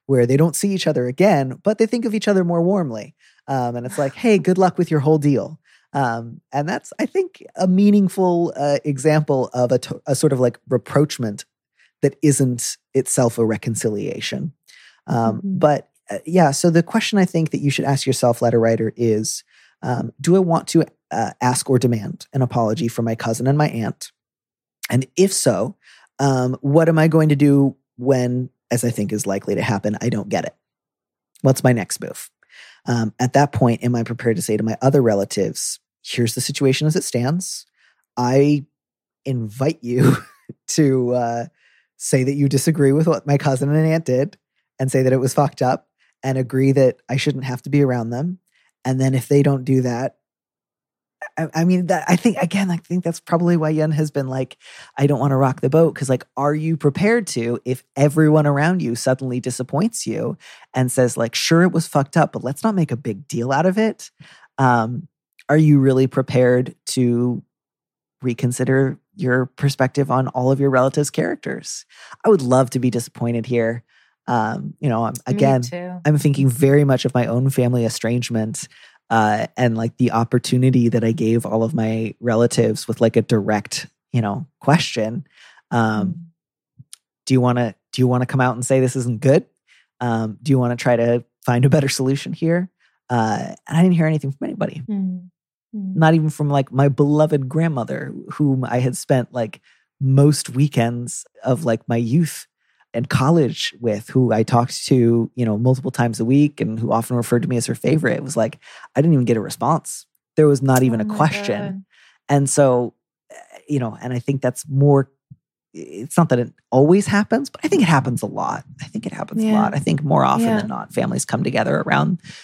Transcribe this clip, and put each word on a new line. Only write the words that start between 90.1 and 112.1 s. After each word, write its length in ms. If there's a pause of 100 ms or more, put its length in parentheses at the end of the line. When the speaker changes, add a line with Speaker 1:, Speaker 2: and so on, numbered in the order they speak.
Speaker 1:
do 100
you 80
wanna 180
try 180
to 300 (200)
find 200
a 40
better 200
solution 420
here?" 380 (400)
Uh, 440 (140)
and 100
I 40
didn't 140
hear 100
anything 260
from 140
anybody. 420
Speaker 2:
Mm. 420 (460)
Mm. 200
Speaker 1:
Not 180
even 160
from, 200
like, 220
my 160
beloved 640
grandmother, 640 (200)
whom 300
I 160
had 160
spent, 380
like, 260 (400)
most 520
weekends 720 (180)
of, 220
like, 240
my 80
youth 500 (460)
and 160
college 720
with, 300
who 240
I 100
talked 440
to, 460
you 120
know, 120
multiple 340
times 280
a 60
week 340
and 180
who 140
often 240
referred 280
to 40
me 80
as 120
her 80
favorite. 420
It 60
was 120
like, 240 (360)
I 60
didn't 120
even 100
get 140
a 40
response. 640 (300)
There 120
was 140
not 220
even 160
Speaker 2:
Oh 60
Speaker 1:
a 20
Speaker 2:
my 80
Speaker 1:
question. 460
Speaker 2:
God. 220 (440)